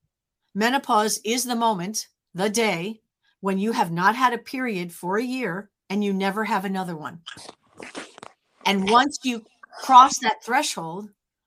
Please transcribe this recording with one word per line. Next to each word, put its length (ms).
Menopause 680
is 200
the 120
moment, 520
the 160
day, 520
when 180
you 140
have 180
not 240
had 180
a 60
period 520
for 260
a 60
year 460
and 140
you 80
never 320
have 220
another 300
one. 260
And 240
once 340
you 220
cross 360
that 240
threshold, 640